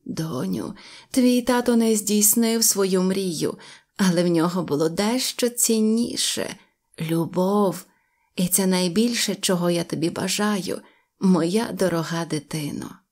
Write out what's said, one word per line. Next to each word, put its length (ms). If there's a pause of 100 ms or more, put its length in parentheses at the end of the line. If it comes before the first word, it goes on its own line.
«Доню, 680 (360)
твій 320
тато 340
не 200
здійснив 680
свою 380
мрію, 560 (380)
але 280
в 40
нього 340
було 260
дещо 600
цінніше — 1080 (440)
любов. 840 (520)
І 120
це 180
найбільше, 680
чого 360
я 140
тобі 260
бажаю, 720 (400)
моя 520
дорога 520
дитино». 680 (220)